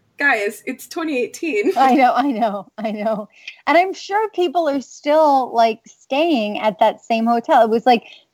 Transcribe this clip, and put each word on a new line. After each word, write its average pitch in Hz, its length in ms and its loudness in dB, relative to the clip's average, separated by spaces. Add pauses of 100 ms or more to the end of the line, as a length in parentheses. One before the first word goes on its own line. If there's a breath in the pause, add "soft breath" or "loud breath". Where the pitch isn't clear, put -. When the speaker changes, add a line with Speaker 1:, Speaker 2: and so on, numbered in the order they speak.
(180)
Speaker 1:
"Guys, 226 480 -2
it's 262 220 -12
twenty 320 320 -6
eighteen." 349 580 -4
Speaker 2:
I 262 160 4
know, 247 220 4
I 277 160 0
know, 202 360 -4 (100)
I 214 140 -8
know. 208 360 -6 (400 loud breath)
And 294 100 2
I'm 370 160 2
sure 415 360 -4
people 349 400 -2
are 277 120 -2
still, 294 720 0
like, 226 320 2
staying 262 760 -2
at 214 200 -2
that 220 240 2
same 226 220 -2
hotel. 240 380 2
It 226 60 2
was, 226 160 0
like, 240 200 4 (280 loud breath)